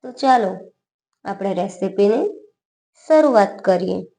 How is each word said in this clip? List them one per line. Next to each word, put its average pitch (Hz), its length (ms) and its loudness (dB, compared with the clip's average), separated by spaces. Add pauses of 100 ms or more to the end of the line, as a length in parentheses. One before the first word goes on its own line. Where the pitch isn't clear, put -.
તો 254 80 -14
ચાલો 247 380 2 (720)
આપણે 196 300 -6
રેસિપીની 202 760 -2 (640)
શરૂઆત 277 680 2
કરીએ. 185 380 0 (200)